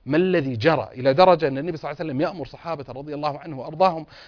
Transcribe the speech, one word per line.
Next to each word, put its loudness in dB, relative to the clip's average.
ما 0
الذي 2
جرى، 2
إلى 2
درجة 6
أن -2
النبي -6
صلى -10
الله -10
عليه -6
وسلم -2
يأمر -4
صحابة -10
رضي -12
الله -4
عنه -12
وأرضاهم 0